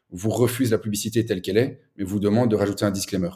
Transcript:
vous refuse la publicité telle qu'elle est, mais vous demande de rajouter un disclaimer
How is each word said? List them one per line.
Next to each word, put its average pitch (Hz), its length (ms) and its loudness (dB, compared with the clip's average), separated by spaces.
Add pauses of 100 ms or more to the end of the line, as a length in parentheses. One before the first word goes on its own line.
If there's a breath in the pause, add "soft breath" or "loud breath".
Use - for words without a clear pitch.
(100)
vous 92 200 -4
refuse 117 400 2
la 107 80 2
publicité 107 480 -2
telle 92 160 -2
qu'elle 95 140 0
est, 131 240 0 (160)
mais 98 80 -6
vous 98 160 -2
demande 107 300 4
de 104 60 2
rajouter 101 280 0
un 101 60 4
disclaimer 95 460 -2